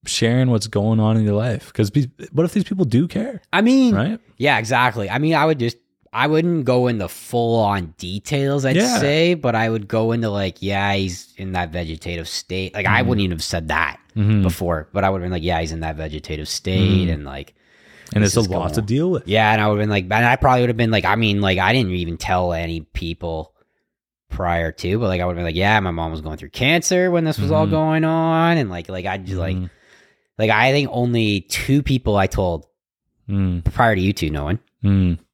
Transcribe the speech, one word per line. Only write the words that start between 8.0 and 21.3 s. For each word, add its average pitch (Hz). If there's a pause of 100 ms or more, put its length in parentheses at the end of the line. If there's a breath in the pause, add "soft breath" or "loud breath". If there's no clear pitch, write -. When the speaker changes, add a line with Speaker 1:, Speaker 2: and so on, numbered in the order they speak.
Speaker 2:
I'd 135
Speaker 1:
Yeah. 233
Speaker 2:
say, 156
but 127
I 113
would 110
go 113
into, 113
like, 101
"Yeah, 98
he's 95
in 95
that 87
vegetative 85
state." 92
Like, 98
I 107
Speaker 1:
Mm-hmm. 123
Speaker 2:
wouldn't 107
even 87
have 78
said 82
that 76 (180)
Speaker 1:
Mm-hmm. 107
Speaker 2:
before, 87
but 98
I 95
would've 95
been 90
like, 87
"Yeah, 85
he's 80
in 82
that 80
vegetative 76
state," 98
Speaker 1:
Mm-hmm. 85
Speaker 2:
and, 78
like, 69 (600 loud breath)
Speaker 1:
And 104
Speaker 2:
this 98
Speaker 1:
it's -
a 123
Speaker 2:
is 104
Speaker 1:
lot 90
Speaker 2:
going 87
Speaker 1:
to 117
Speaker 2:
on. 104
Speaker 1:
deal 143
with. 175
Speaker 2:
Yeah, 107
and 110
I 104
would've 104
been 104
like, 101
and 92 (140)
I 123
probably 127
would've 120
been 113
like, 95
I 101
mean, 104